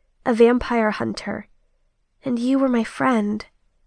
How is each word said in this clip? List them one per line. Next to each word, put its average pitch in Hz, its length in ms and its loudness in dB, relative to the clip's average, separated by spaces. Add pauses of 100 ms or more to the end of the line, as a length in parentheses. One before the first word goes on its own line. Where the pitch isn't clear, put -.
(260)
a 247 80 2
vampire 233 580 4
hunter, 208 580 -8 (760)
and 240 160 -4
you 254 180 0
were 269 120 0
my 233 160 0
friend, 214 600 -2 (420)